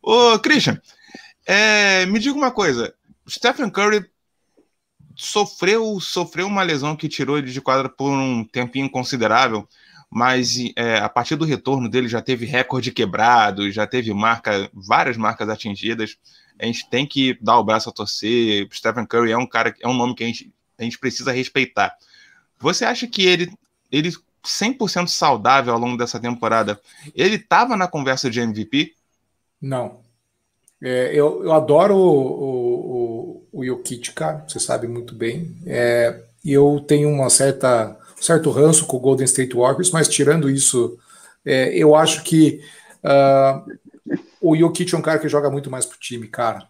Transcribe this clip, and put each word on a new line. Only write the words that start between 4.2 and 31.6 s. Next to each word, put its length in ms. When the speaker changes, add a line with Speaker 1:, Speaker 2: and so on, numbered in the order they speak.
Speaker 1:
sofreu, 840
sofreu 440
uma 200
lesão 320
que 120
tirou 300
ele 140
de 80
quadra 280
por 220
um 340
tempinho 460
considerável, 760
mas, 460
é, 240
a 100
partir 280
do 80
retorno 440
dele 200
já 120
teve 260
recorde 440
quebrado, 800
já 160
teve 260
marca, 600
várias 420
marcas 320
atingidas. 680
A 60
gente 260
tem 160
que 340
dar 180
o 60
braço 260
a 20
torcer. 800
Stephen 340
Curry 240
é 80
um 80
cara, 340
é 60
um 80
nome 220
que 80
a 20
gente, 260
a 60
gente 160
precisa 320
respeitar. 640
Você 260
acha 220
que 180
ele, 280
ele 200
cem 280
por 180
cento 220
saudável 600
ao 60
longo 180
dessa 220
temporada, 600
ele 240
tava 380
na 100
conversa 420
de 120
M 120
V 120
P? 300
Speaker 2:
Não. 420
É, 340
eu, 280
eu 100
adoro 440